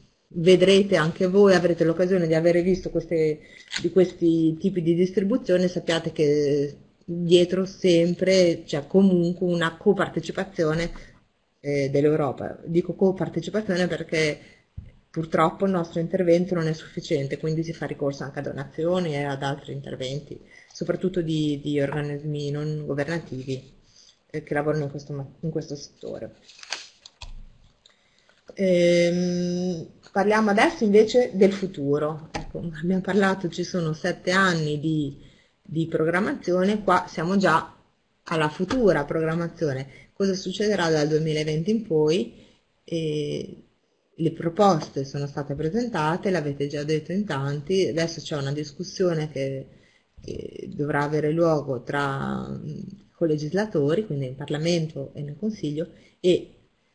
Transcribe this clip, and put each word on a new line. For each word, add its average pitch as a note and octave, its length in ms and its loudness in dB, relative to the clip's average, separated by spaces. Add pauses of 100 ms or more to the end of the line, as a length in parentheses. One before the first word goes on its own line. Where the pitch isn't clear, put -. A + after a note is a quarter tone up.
(400)
vedrete F#3 560 6
anche E3 300 0
voi, G3 280 8
avrete E3+ 300 4
l'occasione F3+ 420 2
di D#3+ 80 2
avere E3+ 280 4
visto F3+ 280 0
queste, D#3+ 500 0 (400)
di E3+ 100 -2
questi E3 680 4
tipi F#3+ 240 -2
di E3 120 4
distribuzione, F#3 760 2
sappiate D#3+ 440 -2
che D3 640 2 (280)
dietro F3 600 2
sempre F3 1000 2
c'è D3 220 -6
comunque F3+ 600 4
una E3 300 0
copartecipazione, F3 1120 -2 (720)
eh, C#3+ 300 -2
dell'Europa. C#3+ 720 0
Dico E3+ 300 0
copartecipazione F3+ 920 -2
perché D#3+ 520 -2 (720)
purtroppo E3 540 0
il G3 80 2
nostro E3+ 280 -2
intervento F3 540 2
non E3 120 0
è D#3 60 0
sufficiente, D3 680 -4
quindi D#3+ 260 -2
si D#3+ 80 -8
fa D3+ 140 -8
ricorso C#3+ 360 -4
anche C#3+ 180 -10
a - 20 -6
donazioni D#3+ 720 -2
e C#3+ 100 -2
ad C#3 180 -4
altri C#3 300 -6
interventi, C#3 680 -10 (320)
soprattutto F3 500 -4
di, D3+ 400 -2
di D3 180 -2
organismi D3 720 -4
non D3+ 360 -6
governativi, C#3 880 -6 (560)
eh, D3+ 120 -8
che D3+ 120 -6
lavorano D3 300 0
in C#3 60 -6
questo D3 240 -12
ma-, C#3 140 -8 (120)
in D#3+ 100 -4
questo D#3 240 -6
settore. - 600 -14 (2250)
Ehm, F3 1300 2 (240)
parliamo G#3 380 2
adesso A#3 340 2
invece A3+ 500 6
del F#3+ 180 6
futuro. D3+ 800 -2
Ecco, - 380 -8 (100)
abbiamo F3+ 220 0
parlato, F#3+ 460 2
ci F3 160 -6
sono E3+ 300 -2
sette F3 360 -4
anni E3 480 2
di, D3 380 -2 (460)
di D#3+ 240 -4
programmazione, F#3 960 0
qua F3+ 260 2
siamo F3 280 -2
già E3 380 2 (500)
alla D#3 240 0
futura F#3 560 2
programmazione. D#3+ 800 -2 (260)
Cosa G3 220 0
succederà F#3+ 560 -2
dal D3+ 180 2
duemilaventi D#3 640 0
in A3 160 0
poi? D#3+ 580 2 (400)
Eh, D3+ 800 -4 (580)
le D#3+ 120 2
proposte E3 720 0
sono C#3+ 220 -8
state C#3+ 280 -8
presentate, F3+ 760 -2
l'avete D3 360 -2
già D3 160 -6
detto D3+ 300 -2
in G3+ 120 0
tanti, D3 640 -2
adesso E3 340 -2
c'è - 160 -8
una C#3 160 -4
discussione D#3 800 -4
che, C3+ 360 -6 (540)
che - 540 -12
dovrà D3 280 -2
avere D3+ 280 0
luogo D3 520 2
tra, C#3 680 -4
mm, C#3 320 -10 (340)
colegislatori, E3 920 0
quindi C#3 200 -4
in B2+ 80 -8
Parlamento D3+ 800 -4
e D3 80 -10
nel D3 160 -10
Consiglio, E3+ 500 -4 (320)
e - 340 2 (400)